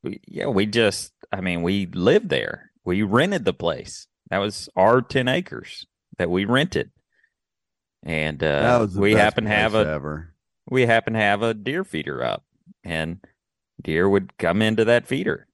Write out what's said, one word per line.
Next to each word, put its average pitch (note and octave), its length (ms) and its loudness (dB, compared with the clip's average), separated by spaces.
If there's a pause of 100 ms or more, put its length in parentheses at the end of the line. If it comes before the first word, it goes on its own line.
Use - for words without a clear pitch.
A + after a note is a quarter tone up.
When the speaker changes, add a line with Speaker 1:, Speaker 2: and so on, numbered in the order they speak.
Speaker 1:
we, - 240 -8
yeah, - 200 -6
we G#2+ 180 2
just, G#2+ 480 0 (180)
I F#2+ 100 -6
mean, F2 200 -2
we F#2+ 260 0
lived B2+ 420 2
there. A1 420 -4 (120)
We F#2 200 0
rented C3+ 420 0
the F#2 80 0
place. - 540 -6 (220)
That F#2+ 100 -2
was G2+ 360 -6
our A2+ 260 6
ten B2 260 -2
acres C3+ 580 -6 (320)
that F2 120 0
we F#2+ 160 0
rented. A#2+ 460 0 (1120)
And, D#2 400 -4
uh, D2 180 2
Speaker 2:
That A#2+ 200 4
was G2+ 140 -2
the G2+ 60 -2
Speaker 1:
we G#2 120 4
Speaker 2:
best G#2+ 100 6
Speaker 1:
happen G#2+ 220 0
to G#2+ 40 -4
have G#2+ 220 2
Speaker 2:
place G#2+ 160 2
Speaker 1:
a, - 20 -4
Speaker 2:
ever. D2+ 440 -8 (360)
Speaker 1:
we B2+ 160 2
happen A2+ 280 2
to A2+ 60 0
have G#2 220 2
a A2+ 120 0
deer A#2+ 320 -6
feeder C#2+ 380 -8
up, G#1 200 -4 (400)
and E2 360 -6 (600)
deer E2 280 0
would G2 280 0
come F2+ 240 0
into A2 240 2
that A#2+ 220 2
feeder. C#3 460 -4